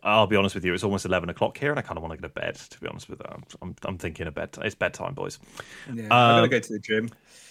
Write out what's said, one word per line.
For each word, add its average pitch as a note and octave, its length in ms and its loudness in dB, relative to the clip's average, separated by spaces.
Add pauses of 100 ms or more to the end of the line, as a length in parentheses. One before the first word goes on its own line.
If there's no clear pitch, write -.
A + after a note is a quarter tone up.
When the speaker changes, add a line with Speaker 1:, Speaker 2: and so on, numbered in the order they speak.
Speaker 1:
I'll G#2+ 240 6
be G#2 80 2
honest G2 220 2
with F2+ 80 -6
you, F2+ 100 2
it's F2+ 80 -4
almost G2+ 240 0
eleven F2+ 220 0
o'clock F#2+ 280 -2
here C#3+ 140 -2
and D3 80 -2
I A#2 40 -2
kinda E2+ 180 -8
wanna D#2+ 160 -8
go F#2 60 -16
to E2+ 60 -8
bed, - 280 -8
to - 240 -20
be - 80 -8
honest - 200 -14
with - 120 -14
you. - 100 -16
I'm, - 140 -18 (180)
I'm, F2 220 -12
I'm F#2+ 140 -6
thinking E2 280 -8
of D#2 80 -8
bed. E2 260 -10
It's G#2+ 140 -6
bedtime, F2+ 400 -4
boys. F#2 240 -10 (480)
Speaker 2:
Yeah, A#2 200 -10
I - 20 -4
gotta A#2 340 8
Speaker 1:
Um, B2 80 6
Speaker 2:
go B2 80 2
to A2+ 140 -8
the G#2+ 80 -4
gym. A2 300 -2 (400)